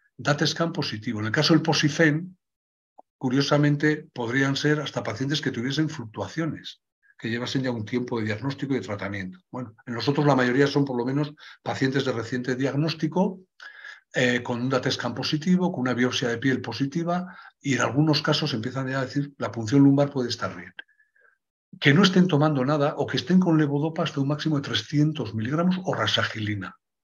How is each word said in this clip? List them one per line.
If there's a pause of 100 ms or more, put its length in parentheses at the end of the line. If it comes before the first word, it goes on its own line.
(160)
Data
scan
positivo.
En
el
caso
del
posifen, (800)
curiosamente,
podrían
ser
hasta
pacientes
que
tuviesen
fluctuaciones, (380)
que
llevasen
ya
un
tiempo
de
diagnóstico
y
de
tratamiento. (120)
Bueno, (120)
en
nosotros
la
mayoría
son
por
lo
menos (300)
pacientes
de
reciente
diagnóstico, (720)
eh,
con
un
data
scan
positivo,
con
una
biopsia
de
piel
positiva, (240)
y
en
algunos
casos
empiezan
ya
a
decir,
"La
punción
lumbar
puede
estar
bien". (1040)
Que
no
estén
tomando
nada
o
que
estén
con
levodopa
hasta
un
máximo
de
trescientos
miligramos
o
rasagilina, (280)